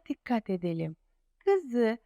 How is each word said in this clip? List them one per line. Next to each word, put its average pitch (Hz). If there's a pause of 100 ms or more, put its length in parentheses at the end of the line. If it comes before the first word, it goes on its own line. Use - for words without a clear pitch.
dikkat 240
edelim. 165 (420)
Kızı 240